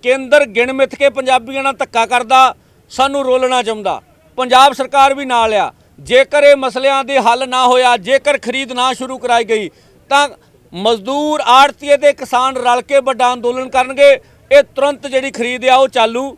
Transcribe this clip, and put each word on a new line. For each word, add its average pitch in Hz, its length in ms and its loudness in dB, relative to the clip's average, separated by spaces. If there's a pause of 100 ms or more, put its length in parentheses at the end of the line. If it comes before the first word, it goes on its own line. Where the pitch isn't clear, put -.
ਕੇਂਦਰ 269 420 0
ਗਿਣ 233 260 -4
ਮਿੱਥ 262 220 -2
ਕੇ 277 160 0
ਪੰਜਾਬੀਆਂ 262 520 -4
ਨਾਲ 269 120 -4
ਧੱਕਾ 233 320 -4
ਕਰਦਾ, 247 480 2 (360)
ਸਾਨੂੰ 277 340 -2
ਰੋਲਣਾ 254 380 0
ਚਾਹੁੰਦਾ। 202 380 -6 (380)
ਪੰਜਾਬ 254 360 4
ਸਰਕਾਰ 269 400 0
ਵੀ 277 120 -8
ਨਾਲ 233 280 0
ਆ। 175 180 -2 (280)
ਜੇਕਰ 262 420 0
ਇਹ 285 140 6
ਮਸਲਿਆਂ 269 480 -2
ਦੇ 269 160 -2
ਹੱਲ 240 280 0
ਨਾ 254 180 0
ਹੋਇਆ, 254 320 2
ਜੇਕਰ 269 400 -2
ਖਰੀਦ 247 340 -8
ਨਾ 247 200 -2
ਸ਼ੁਰੂ 254 260 -10
ਕਰਾਈ 240 260 -2
ਗਈ, 214 240 -4 (420)
ਤਾਂ 285 180 2 (440)
ਮਜ਼ਦੂਰ, 240 720 -4
ਆੜ੍ਹਤੀਏ 277 540 2
ਤੇ 285 160 2
ਕਿਸਾਨ 262 460 -4
ਰਲ 240 240 0
ਕੇ 277 180 0
ਵੱਡਾ 247 320 -2
ਅੰਦੋਲਨ 247 380 -6
ਕਰਨਗੇ। 262 420 2 (380)
ਇਹ 277 140 6
ਤੁਰੰਤ 277 420 -4
ਜਿਹੜੀ 262 240 -4
ਖਰੀਦ 240 340 -8
ਆ 254 120 4
ਉਹ 269 120 4
ਚਾਲੂ 240 500 -2